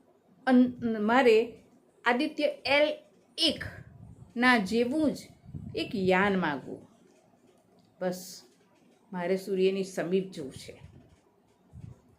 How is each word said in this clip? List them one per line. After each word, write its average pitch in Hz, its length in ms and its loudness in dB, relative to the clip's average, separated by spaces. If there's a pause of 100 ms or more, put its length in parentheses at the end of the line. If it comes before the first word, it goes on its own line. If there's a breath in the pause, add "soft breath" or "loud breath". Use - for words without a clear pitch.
(480)
અન-, 247 500 4
મારે 233 560 4 (520)
આદિત્ય 294 400 0
એલ 294 520 0 (400)
એક 311 260 0 (720)
ના 247 200 4
જેવું 240 540 0
જ - 80 -8 (560)
એક - 200 -6
યાન 190 440 2
માગવું. 147 480 -6 (1120)
બસ, - 400 -6 (720)
મારે 180 240 -2
સૂર્યની 190 460 0
સમીપ 185 480 -2
જવું 139 220 -12
છે. - 280 -18 (1400)